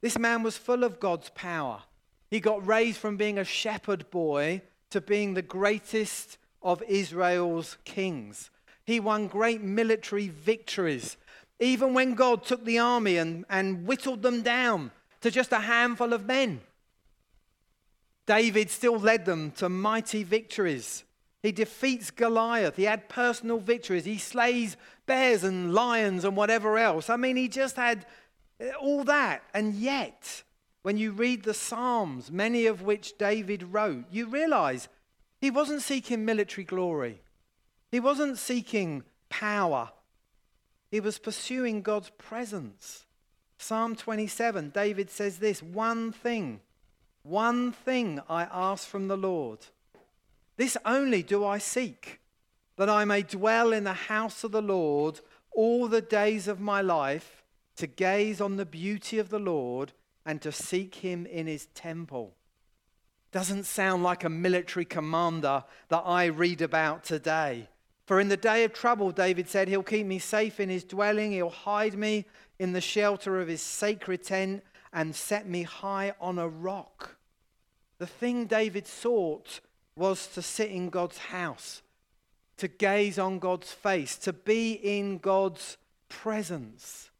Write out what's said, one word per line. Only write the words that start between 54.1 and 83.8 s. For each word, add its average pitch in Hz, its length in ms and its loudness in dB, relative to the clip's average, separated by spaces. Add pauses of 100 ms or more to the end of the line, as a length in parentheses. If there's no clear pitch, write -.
of 226 100 -6
the 214 100 0
Lord 156 580 0 (320)
all 233 340 4
the 226 140 2
days 214 480 2
of 196 120 -4
my 202 200 0
life, 160 640 0 (320)
to 165 100 -6
gaze 196 540 0
on 196 160 -2
the 196 100 -4
beauty 190 520 -6
of 214 100 -2
the 214 100 -4
Lord 143 540 -4 (320)
and 156 180 -4
to 156 80 -6
seek 185 460 -6
him 180 300 -6
in 165 200 -8
his 156 200 -8
temple." 156 680 -10 (960)
Doesn't 190 320 -4
sound 185 380 0
like 180 220 0
a 165 60 0
military 180 560 0
commander 156 800 0 (240)
that 165 160 2
I 175 220 4
read 165 360 2
about 160 420 0
today. 151 640 -2 (380)
"For 190 140 4
in 202 80 4
the 196 80 2
day 220 280 4
of 220 80 0
trouble," 220 380 0
David 180 380 2
said, 190 200 2
"he'll 196 140 0
keep 214 240 -2
me 190 140 -4
safe 214 400 -2
in 190 100 -2
his 180 140 -4
dwelling. 208 480 0
He'll 175 180 0
hide 208 480 -2
me 214 260 0 (340)
in 185 140 -2
the 180 80 0
shelter 202 600 0
of 170 80 -4
his 160 120 -6
sacred 190 640 -4
tent 190 420 -4 (260)
and 160 240 -2
set 208 320 -4
me 180 180 -4
high 196 540 -4
on 180 200 -4
a 170 100 -2
rock." 175 680 -10 (800)
The 175 80 -8
thing 240 400 -4
David 214 400 0
sought 190 720 -2 (360)
was 185 320 0
to - 140 -12
sit 214 280 -4
in 180 200 -4
God's 175 280 -4
house, - 640 -8 (760)
to 190 100 -4
gaze 196 500 2
on 190 200 0
God's 180 340 -2
face, 180 460 -2